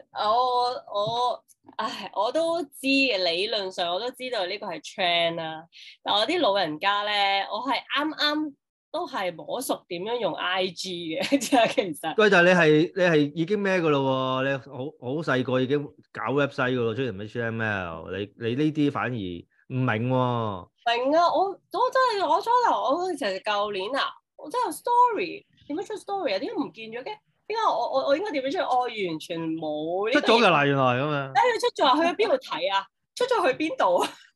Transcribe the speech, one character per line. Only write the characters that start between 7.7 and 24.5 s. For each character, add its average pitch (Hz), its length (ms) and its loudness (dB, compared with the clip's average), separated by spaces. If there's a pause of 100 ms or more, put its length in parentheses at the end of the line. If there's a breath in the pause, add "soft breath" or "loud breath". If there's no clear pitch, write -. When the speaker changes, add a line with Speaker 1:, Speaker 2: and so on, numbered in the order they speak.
Speaker 1:
啱 302 200 -2
啱 302 360 -2 (380)
都 330 140 -4
係 202 300 -4
摸 160 260 -8
熟 240 280 -4
點 175 140 -8
樣 233 160 -4
用 180 160 -2
I 185 340 -2
G 175 480 -8
嘅， - 100 -2
<laughs> 277 100 4
啫， 254 300 4
其 - 140 0 (120)
實。 - 240 -6
Speaker 2:
喂， 214 140 6
但 175 140 8
係 - 20 8
你 185 40 8
係， 160 440 6
你 180 80 2
係 151 320 4
已 165 100 0
經 208 140 0
咩 190 220 0
㗎 160 80 2
咯 131 520 2
喎？ 135 100 0
你 135 60 0 (140)
好， 151 60 -14 (240)
好 131 200 -4
細 127 220 0
個 127 160 0
已 131 80 0
經 143 160 0 (300)
搞 110 180 -4
website 135 400 0
㗎 127 40 0
咯， 113 200 0
雖 135 80 -2
然 117 100 -4
唔 92 40 -10
係 101 80 -10
H 104 80 -14
T 120 80 -4
M 113 200 -4
L， 87 500 -4
你， 92 60 -6 (220)
你 117 160 -2
呢 151 160 0
啲 147 180 0
反 107 140 -2
而 117 60 -4
唔 95 680 -10
明 127 100 0 (240)
喎。 117 600 -2 (280)
Speaker 1:
明 262 200 0
啊， 339 120 4
我， 349 200 0
我 427 420 -2
真 494 300 2
係， 339 40 0
我 330 160 2
初 427 80 -2 (160)
頭， 247 300 2
我 359 180 -2
其 269 120 -6
實 190 180 -4
舊 208 300 -2
年 202 220 -4
啊， 220 120 -2 (300)
我 - 120 -16
真 480 120 -4